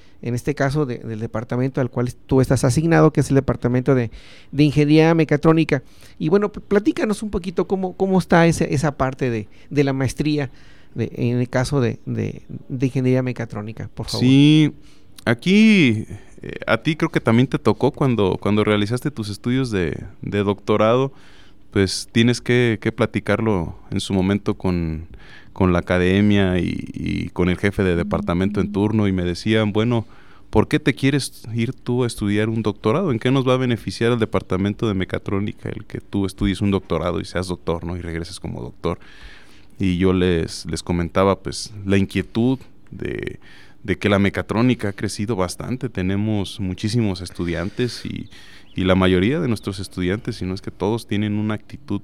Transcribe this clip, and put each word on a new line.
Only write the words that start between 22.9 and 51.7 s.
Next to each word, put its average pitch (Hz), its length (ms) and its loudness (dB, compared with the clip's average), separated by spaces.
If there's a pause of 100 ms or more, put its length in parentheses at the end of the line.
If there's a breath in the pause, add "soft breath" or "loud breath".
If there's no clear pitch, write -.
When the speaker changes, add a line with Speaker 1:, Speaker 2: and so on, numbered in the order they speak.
Speaker 2:
platicarlo 104 840 -2 (160)
en 101 80 -4
su 98 160 -6
momento 101 400 0
con, 82 520 -4 (460 loud breath)
con 90 180 2
la 87 80 4
academia 92 760 4
y, 85 260 -2 (100)
y 85 360 -4
con 90 200 0
el 87 100 0
jefe 101 240 0
de 90 120 2
departamento 85 640 -2
en 87 120 -2
turno, 104 360 0
y 95 40 0
me 92 120 -2
decían, 107 480 0
"Bueno, 113 360 0 (420 soft breath)
¿por 104 180 2
qué - 120 0
te - 160 -2
quieres 135 480 -4 (100)
ir 117 200 -4
tú 123 320 -4
a - 20 -4
estudiar 107 420 -2
un 113 140 -4
doctorado? 113 480 -2
¿En 113 80 0
qué 127 100 0
nos 135 180 2
va 127 60 4
a 127 40 2
beneficiar 120 560 -2
al 123 60 0
departamento 101 680 -2
de 101 80 0
mecatrónica 98 760 -6
el - 160 -10
que - 160 -12
tú 98 240 -2
estudies 95 360 -2
un 101 100 2
doctorado 87 480 -2
y - 60 -6
seas 92 220 -6
doctor, 85 380 -4
¿no? 85 120 -6
Y 87 40 -8
regreses 85 380 -8
como 85 240 -10
doctor?". 82 340 -6 (800 loud breath)
Y 92 200 0
yo 92 140 4
les, 90 540 0
les 82 180 -6
comentaba, 90 560 0
pues, - 320 -10 (140)
la 98 120 2
inquietud 110 600 0 (340)
de, - 480 -8 (440 loud breath)
de 92 140 -2
que 101 120 0
la 101 100 4
mecatrónica 101 720 0
ha 98 40 -8
crecido 107 440 -6
bastante. 113 500 -6
Tenemos 101 720 -2
muchísimos 101 640 -2
estudiantes 87 840 -6
y - 240 -10 (460 loud breath)
Y 92 80 -2
la 92 120 4
mayoría 95 440 2
de 156 80 -2
nuestros 101 320 -4
estudiantes, 95 580 -6
si 92 80 -8
no 92 80 -4
es 98 80 -10
que - 100 -12
todos, 110 360 -4
tienen 104 260 -2
una 107 220 -4
actitud - 480 -10